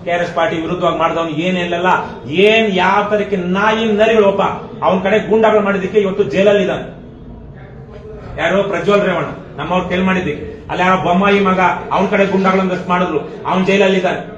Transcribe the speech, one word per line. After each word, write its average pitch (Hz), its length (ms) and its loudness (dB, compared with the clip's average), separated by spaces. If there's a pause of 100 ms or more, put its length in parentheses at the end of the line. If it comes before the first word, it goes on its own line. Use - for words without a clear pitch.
ಕೆ 175 80 -4
ಆರ್ 175 120 0
ಎಸ್ - 120 -6
ಪಾರ್ಟಿ 165 200 0
ವಿರುದ್ಧವಾಗಿ 170 420 -2
ಮಾಡ್ದವನು 160 360 -2 (120)
ಏನೆಲ್ಲ, 180 440 -2 (560)
ಏನ್ 220 280 4
ಯಾವ 185 360 2
ತರಕ್ಕೆ 202 280 -2 (200)
ನಾಯಿ 220 280 0 (140)
ನರಿಗಳಪ್ಪ 208 420 4 (440)
ಅವನ 185 200 4
ಕಡೆ 208 140 4 (100)
ಗೂಂಡಾಗಳು 214 380 4
ಮಾಡಿದ್ದಕ್ಕೆ 196 380 0
ಇವತ್ತು 190 180 0
ಜೈಲಲ್ಲಿ 196 420 4
ಇದ್ದಾನೆ. 156 200 -4 (1600)
ಯಾರೋ 180 220 2
ಪ್ರಜ್ವಲ್ 190 380 2
ರೇವಣ್ಣ 170 300 -2 (280)
ನಮ್ಮವ್ರು 180 300 -2
ಕೇಳಿ 185 200 0
ಮಾಡಿದ್ದಕ್ಕೆ, 151 360 -2 (240)
ಅಲ್ಲಿ 175 140 -2
ಯಾರೋ 185 140 4 (100)
ಬೊಮ್ಮಾಯಿ 196 320 4
ಮಗ 185 200 2 (320)
ಅವನ 175 220 2
ಕಡೆ 196 120 4
ಗೂಂಡಾಗಳೊಂದಷ್ಟು 185 640 0
ಮಾಡಿದ್ರು, 175 300 0 (280)
ಅವನ್ 185 180 0
ಜೈಲಲ್ಲಿ 190 360 4
ಇದ್ದಾನೆ. 175 200 -2 (160)